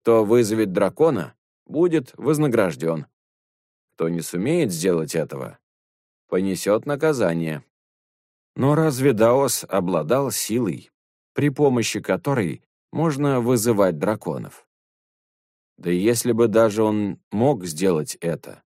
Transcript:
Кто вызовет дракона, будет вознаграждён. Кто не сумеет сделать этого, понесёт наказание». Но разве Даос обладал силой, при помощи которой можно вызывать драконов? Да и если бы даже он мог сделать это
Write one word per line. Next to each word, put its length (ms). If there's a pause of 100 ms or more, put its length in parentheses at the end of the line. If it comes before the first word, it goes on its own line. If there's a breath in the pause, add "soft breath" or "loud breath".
Кто 220
вызовет 480
дракона, 640 (300)
будет 500
вознаграждён. 920 (840)
Кто 160
не 120
сумеет 500
сделать 440
этого, 440 (720)
понесёт 560
наказание». 760 (920)
Но 200
разве 380
Даос 540
обладал 640
силой, 580 (440)
при 160
помощи 500
которой 640 (280)
можно 480
вызывать 580
драконов? 720 (1080)
Да 140
и 60
если 340
бы 160
даже 360
он 360 (120)
мог 340
сделать 560
это 420 (100)